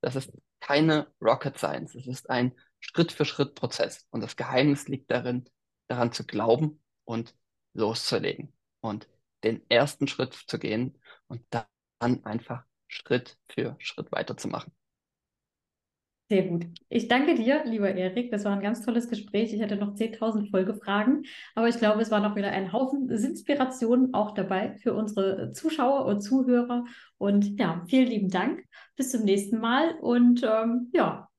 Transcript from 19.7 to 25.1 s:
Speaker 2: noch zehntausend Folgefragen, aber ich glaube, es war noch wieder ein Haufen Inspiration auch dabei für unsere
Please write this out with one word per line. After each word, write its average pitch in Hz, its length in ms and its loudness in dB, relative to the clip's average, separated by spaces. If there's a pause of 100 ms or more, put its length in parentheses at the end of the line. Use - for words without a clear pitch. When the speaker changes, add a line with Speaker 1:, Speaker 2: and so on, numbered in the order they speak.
Speaker 2:
noch 202 180 -4
zehntausend 220 560 -2
Folgefragen, 208 720 0 (320)
aber 233 140 4
ich 233 80 0
glaube, 214 240 4
es 220 100 0
war 208 80 4
noch 208 160 0
wieder 196 160 -2
ein 185 220 -4
Haufen 262 360 -2
Inspiration 254 1040 0
auch 208 200 0
dabei 196 460 -2
für 240 140 0
unsere 196 600 -2